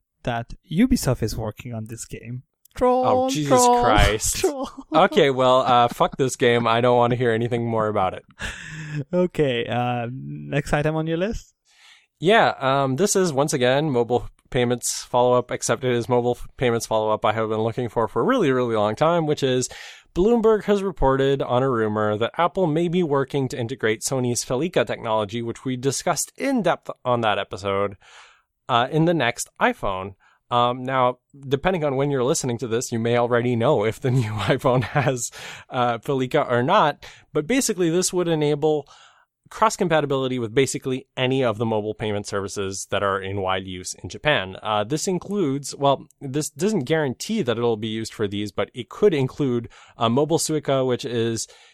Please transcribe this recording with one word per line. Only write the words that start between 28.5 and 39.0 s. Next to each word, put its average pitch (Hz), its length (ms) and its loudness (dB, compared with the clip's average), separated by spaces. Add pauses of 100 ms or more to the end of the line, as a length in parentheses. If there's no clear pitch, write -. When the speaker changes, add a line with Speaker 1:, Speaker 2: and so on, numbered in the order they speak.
Speaker 2:
uh, 123 220 2
in 160 160 2
the 175 80 2
next 120 340 -2 (120)
iPhone. 101 540 -2 (360)
Um, 123 320 2
now, 127 360 0 (300)
depending 156 340 0
on 139 140 0
when 143 140 0
you're 135 120 0
listening 127 360 0
to 123 100 -6
this, 113 240 -4
you 117 60 -2
may 117 180 0
already 120 400 2
know 117 280 2
if 110 160 -2
the 131 100 0
<laughs> 131 120 2
new 110 100 -4
iPhone 123 500 0
has, 127 480 -2 (400)
uh, 120 260 0
Felica 131 520 0
or 120 140 2
not, 165 440 2 (260)
but 151 140 -2
basically 202 420 0
this 180 240 0
would 175 160 0
enable 151 580 0 (640)